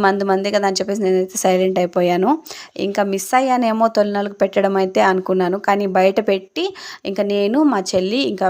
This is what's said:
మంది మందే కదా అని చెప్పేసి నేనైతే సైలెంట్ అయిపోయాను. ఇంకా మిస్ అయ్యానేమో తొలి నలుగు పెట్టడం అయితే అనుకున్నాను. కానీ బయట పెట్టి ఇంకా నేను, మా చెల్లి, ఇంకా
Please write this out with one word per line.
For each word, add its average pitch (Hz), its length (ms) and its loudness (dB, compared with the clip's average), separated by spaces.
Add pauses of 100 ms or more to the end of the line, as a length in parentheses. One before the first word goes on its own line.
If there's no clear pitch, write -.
మంది 196 200 2
మందే 196 260 0
కదా 202 160 2
అని 190 120 -2
చెప్పేసి 202 240 -4
నేనైతే 185 400 0
సైలెంట్ 185 360 2
అయిపోయాను. 175 500 0 (500)
ఇంకా 202 240 -2
మిస్ 196 300 -4
అయ్యానేమో 247 560 2
తొలి 208 240 0
నలుగు 202 260 -4
పెట్టడం 196 380 0
అయితే 190 260 0
అనుకున్నాను. 185 640 0
కానీ 202 180 0 (120)
బయట 190 300 4
పెట్టి 202 380 -2 (400)
ఇంకా 202 180 -4 (100)
నేను, 202 300 0
మా 240 220 2
చెల్లి, 196 420 0
ఇంకా 190 220 -2